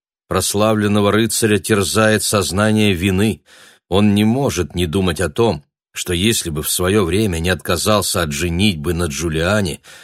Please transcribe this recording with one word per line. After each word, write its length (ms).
Прославленного 840
рыцаря 480
терзает 640
сознание 720
вины. 500
Он 260
не 80
может 540
не 100
думать 340
о 80
том, 360
что 200
если 380
бы 120
в 80
своё 340
время 360
не 100
отказался 720
от 80
женитьбы 640
на 120
Джулиане, 720